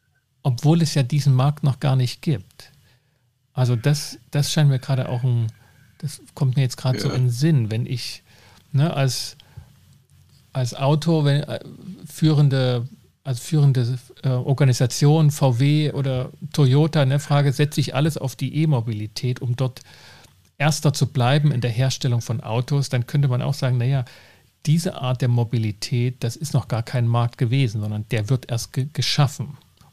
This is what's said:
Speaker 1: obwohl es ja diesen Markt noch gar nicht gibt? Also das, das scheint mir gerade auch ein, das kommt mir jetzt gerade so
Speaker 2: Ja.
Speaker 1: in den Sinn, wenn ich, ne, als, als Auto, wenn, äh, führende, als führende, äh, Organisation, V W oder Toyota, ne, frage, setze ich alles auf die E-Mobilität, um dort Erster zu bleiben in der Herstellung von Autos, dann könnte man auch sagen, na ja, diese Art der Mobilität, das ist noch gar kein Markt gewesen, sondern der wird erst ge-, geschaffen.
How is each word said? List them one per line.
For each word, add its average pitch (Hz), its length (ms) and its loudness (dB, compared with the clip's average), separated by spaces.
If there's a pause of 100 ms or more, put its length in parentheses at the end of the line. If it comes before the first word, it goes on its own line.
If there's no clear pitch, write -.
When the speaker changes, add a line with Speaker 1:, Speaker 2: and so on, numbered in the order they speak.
(440)
Speaker 1:
obwohl 147 380 2
es 156 120 0
ja 143 100 0
diesen 139 300 2
Markt 139 300 0
noch 135 160 0
gar 135 160 0
nicht 127 260 -2
gibt? - 500 -6 (800)
Also 123 220 2
das, 147 420 -2 (140)
das 147 200 -2
scheint 147 180 4
mir 135 100 2
gerade - 300 -4
auch 120 140 -4
ein, 117 280 0 (480)
das - 220 -12 (120)
kommt 127 220 0
mir 139 80 2
jetzt 123 140 -4
gerade 131 220 -2
so 139 100 -2
Speaker 2:
Ja. - 60 -4
Speaker 1:
in 127 80 0
den 123 80 2
Sinn, 123 400 2
wenn 113 140 -4
ich, - 380 -8 (480)
ne, 156 220 0
als, - 440 -4 (1160)
als 127 200 -2
Auto, 151 520 2
wenn, 143 180 2
äh, - 160 -8 (460)
führende, 135 840 2 (360)
als 127 160 -6
führende, 131 580 2 (260)
äh, 139 60 0
Organisation, 139 1000 2
V 131 280 0
W 147 340 2
oder 131 360 -4 (240)
Toyota, 147 520 4
ne, 135 140 2
frage, 143 340 2
setze 151 260 0
ich 131 160 -2
alles 147 220 0
auf - 180 -6
die 135 200 -6
E-Mobilität, 123 840 -2
um 120 140 -2
dort 127 260 -4 (760)
Erster 147 360 2
zu 139 140 0
bleiben 139 440 2
in 120 80 0
der 120 120 -2
Herstellung 123 500 0
von - 180 -6
Autos, 127 480 -2
dann 120 200 -2
könnte 143 200 2
man 123 140 0
auch 143 120 -2
sagen, 127 240 -2
na 117 80 0
ja, 131 200 0 (600)
diese 165 300 0
Art 127 260 -4
der 131 60 0
Mobilität, 120 960 -2
das 113 140 -4
ist - 160 -8
noch 120 160 0
gar 113 120 -2
kein 117 260 -2
Markt 120 300 0
gewesen, 117 440 0
sondern 107 280 -6
der 107 200 -2
wird 131 200 -2
erst 113 240 -6
ge-, 135 200 -4
geschaffen. - 640 -2 (360)